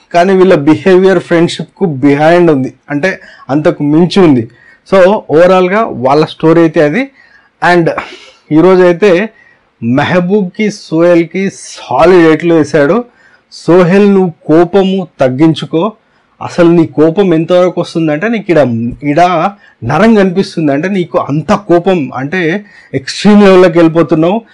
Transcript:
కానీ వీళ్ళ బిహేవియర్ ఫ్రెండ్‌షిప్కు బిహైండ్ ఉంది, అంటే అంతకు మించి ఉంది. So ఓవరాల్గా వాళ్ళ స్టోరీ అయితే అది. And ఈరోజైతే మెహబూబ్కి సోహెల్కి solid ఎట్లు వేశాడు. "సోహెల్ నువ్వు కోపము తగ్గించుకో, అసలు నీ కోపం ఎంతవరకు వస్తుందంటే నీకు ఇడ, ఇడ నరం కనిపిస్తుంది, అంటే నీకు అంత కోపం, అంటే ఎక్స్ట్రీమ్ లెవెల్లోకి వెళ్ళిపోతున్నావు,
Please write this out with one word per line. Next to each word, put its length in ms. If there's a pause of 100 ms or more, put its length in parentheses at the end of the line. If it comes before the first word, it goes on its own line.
(140)
కానీ 180
వీళ్ళ 220
బిహేవియర్ 640
ఫ్రెండ్‌షిప్కు 640
బిహైండ్ 640
ఉంది, 240 (160)
అంటే 300 (300)
అంతకు 320
మించి 400
ఉంది. 260 (420)
So 60 (340)
ఓవరాల్గా 540
వాళ్ళ 400
స్టోరీ 360
అయితే 220
అది. 280 (640)
And 180 (640)
ఈరోజైతే 760 (520)
మెహబూబ్కి 880
సోహెల్కి 800
solid 760
ఎట్లు 280
వేశాడు. 500 (480)
"సోహెల్ 580
నువ్వు 220 (140)
కోపము 600 (140)
తగ్గించుకో, 720 (500)
అసలు 280
నీ 160
కోపం 480
ఎంతవరకు 460
వస్తుందంటే 480
నీకు 220
ఇడ, 100 (420)
ఇడ 180 (640)
నరం 300
కనిపిస్తుంది, 580
అంటే 160
నీకు 300
అంత 340
కోపం, 600
అంటే 500 (300)
ఎక్స్ట్రీమ్ 480
లెవెల్లోకి 360
వెళ్ళిపోతున్నావు, 640 (120)